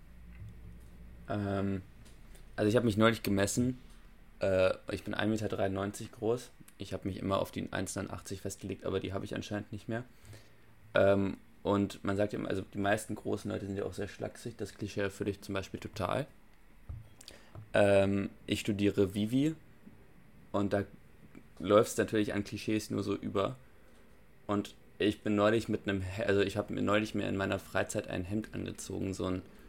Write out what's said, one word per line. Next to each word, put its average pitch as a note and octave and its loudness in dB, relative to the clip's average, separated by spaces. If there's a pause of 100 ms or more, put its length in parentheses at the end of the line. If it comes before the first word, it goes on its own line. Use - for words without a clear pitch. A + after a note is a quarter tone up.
(1300)
Ähm, G2 0 (760)
also G#2+ 4
ich G#2+ 4
hab B2+ 6
mich G#2+ 4
neulich A2 6
gemessen. G#2 2 (600)
Äh, F#2 4 (180)
ich G#2 -4
bin G#2 -6
ein G#2 2
Meter G#2+ 0
dreiundneunzig G2 -2
groß. A#2 -2 (260)
Ich G2 -8
hab F#2 -8
mich F#2+ -4
immer F#2+ 0
auf - -2
die G2 -6
eins G2 -4
neunundachtzig G2 -8
festgelegt, G2 -8
aber F#2+ 0
die G2 -4
hab G2 -4
ich G#2+ -8
anscheinend G#2 -6
nicht G#2+ -12
mehr. A#2 -4 (880)
Ähm, G2 6 (340)
und G2+ 2
man G2 0
sagt G2+ 2
ja - -4
immer, - -4
also G2 0 (120)
die - -6
meisten G#2 0
großen G#2 -4
Leute G2 -4
sind G2 -4
ja G2+ -2
auch G2 -6
sehr G2+ -6
schlaksig. - -10
Das - -8
Klischee G#2 -6
erfülle G2+ -2
ich - -8
zum G2+ -8
Beispiel - -4
total. - -2 (1500)
Ähm, G2 6 (180)
ich G2+ 0
studiere G2+ 2
Vivi B2+ 2 (960)
und G2+ 2
da G2+ 2 (760)
läufst G#2 6
natürlich G#2+ 2
an G2+ 0
Klischees G#2+ -2
nur A2 0
so G2+ 0
über. G2+ 0 (920)
Und G2+ -2 (220)
ich G2+ 2
bin G#2+ 0
neulich G#2+ 4
mit G#2 -2
einem G2 0
He-, F#2+ -4
also G2+ 6
ich G2 2
hab G2+ -2
mir G2+ -2
neulich G#2 2
mir G2+ 0
in G2 0
meiner G2 0
Freizeit - -2
ein F#2 -4
Hemd G#2+ -4
angezogen, F#2+ -6
so F#2+ -4
ein, F#2 -2 (280)